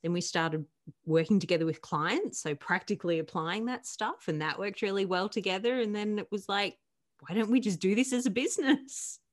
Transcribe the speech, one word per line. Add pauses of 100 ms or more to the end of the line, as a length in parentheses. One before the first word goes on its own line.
then
we
started (400)
working
together
with
clients,
so
practically
applying
that
stuff,
and
that
worked
really
well
together.
And
then
it
was
like, (420)
"Why
don't
we
just
do
this
as
a
business?" (140)